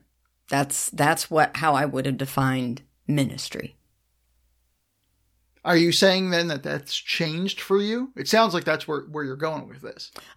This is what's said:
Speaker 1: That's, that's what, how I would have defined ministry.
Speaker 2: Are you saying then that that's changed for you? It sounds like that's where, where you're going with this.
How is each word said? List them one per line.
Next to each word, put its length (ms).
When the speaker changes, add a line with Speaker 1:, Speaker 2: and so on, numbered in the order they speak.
Speaker 1:
That's, 420
that's 400
what, 260
how 160
I 120
would 200
have 120
defined 640
ministry. 680
Speaker 2:
Are 120
you 140
saying 380
then 200
that 120
that's 340
changed 640
for 200
you? 340
It 120
sounds 260
like 120
that's 220
where, 160
where 200
you're 120
going 320
with 140
this. 300